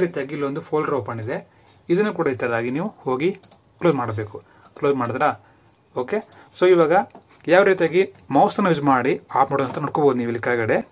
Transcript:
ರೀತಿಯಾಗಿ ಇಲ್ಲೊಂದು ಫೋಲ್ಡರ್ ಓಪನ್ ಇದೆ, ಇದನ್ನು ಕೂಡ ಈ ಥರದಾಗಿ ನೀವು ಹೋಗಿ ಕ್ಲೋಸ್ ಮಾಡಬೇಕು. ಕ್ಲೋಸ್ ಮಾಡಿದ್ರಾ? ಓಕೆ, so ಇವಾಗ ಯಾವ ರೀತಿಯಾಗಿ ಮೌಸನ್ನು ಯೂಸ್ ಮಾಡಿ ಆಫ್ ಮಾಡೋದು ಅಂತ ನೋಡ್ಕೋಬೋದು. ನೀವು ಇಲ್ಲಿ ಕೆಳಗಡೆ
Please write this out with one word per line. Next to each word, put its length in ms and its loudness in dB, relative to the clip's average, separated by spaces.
ರೀತಿಯಾಗಿ 340 -6
ಇಲ್ಲೊಂದು 300 -4
ಫೋಲ್ಡರ್ 300 -2
ಓಪನ್ 260 -6
ಇದೆ, 140 -6
ಇದನ್ನು 260 2
ಕೂಡ 160 0
ಈ 80 -12
ಥರದಾಗಿ 340 -2
ನೀವು 100 -4
ಹೋಗಿ 220 0
ಕ್ಲೋಸ್ 200 2
ಮಾಡಬೇಕು. 360 -6
ಕ್ಲೋಸ್ 220 2
ಮಾಡಿದ್ರಾ? 280 0
ಓಕೆ, 180 -4
so 60 2
ಇವಾಗ 180 4
ಯಾವ 180 6
ರೀತಿಯಾಗಿ 320 2
ಮೌಸನ್ನು 360 4
ಯೂಸ್ 180 -2
ಮಾಡಿ 220 2
ಆಫ್ 120 2
ಮಾಡೋದು 160 0
ಅಂತ 160 -8
ನೋಡ್ಕೋಬೋದು. 360 2
ನೀವು 120 -4
ಇಲ್ಲಿ 140 -6
ಕೆಳಗಡೆ 300 0